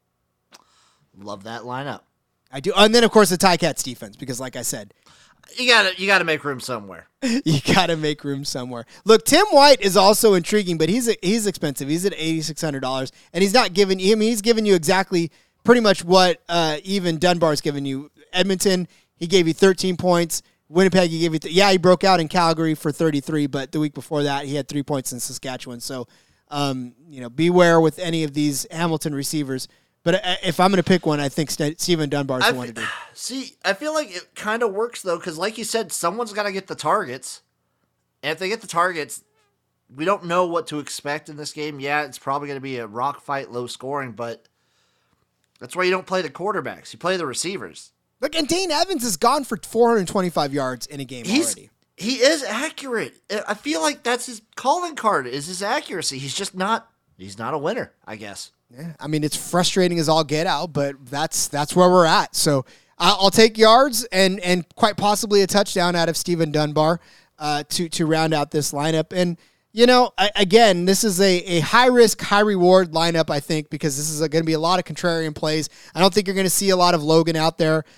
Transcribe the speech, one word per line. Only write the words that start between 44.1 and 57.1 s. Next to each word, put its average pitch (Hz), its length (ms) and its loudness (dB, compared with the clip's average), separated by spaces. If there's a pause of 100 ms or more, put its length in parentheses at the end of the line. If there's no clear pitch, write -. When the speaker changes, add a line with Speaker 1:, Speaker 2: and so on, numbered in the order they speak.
Speaker 1:
but 117 360 -12 (1120)
that's 123 160 -14
why 180 80 -2
you 180 60 2
don't 185 160 -4
play 185 160 -2
the 147 80 -8
quarterbacks. 160 640 -8
You 113 60 -20
play 185 180 -2
the 170 100 -4
receivers. 123 680 -10 (280)
Speaker 2:
Look, 302 160 -4
and 320 100 -2
Dane 349 240 -2
Evans 320 340 -2
is 202 120 -4
gone 269 280 2
for 214 120 -6
four 233 340 2
hundred 208 180 0
twenty-five 170 440 -2
yards 127 340 -4
in 139 140 -14
a 135 40 -10
game 123 200 -14
Speaker 1:
He's, 294 320 0
Speaker 2:
already. - 140 -20 (260)
Speaker 1:
he 226 200 -6
is 277 280 2
accurate. 233 680 -8 (340)
I 208 60 -4
feel 320 280 -6
like 294 220 -4
that's 240 220 -4
his 240 160 -16 (120)
calling 330 400 -2
card, 185 320 0
is 143 200 -8
his 180 160 -12
accuracy. 202 560 -6
He's 135 160 -10
just 190 200 -8
not 196 340 -4 (340)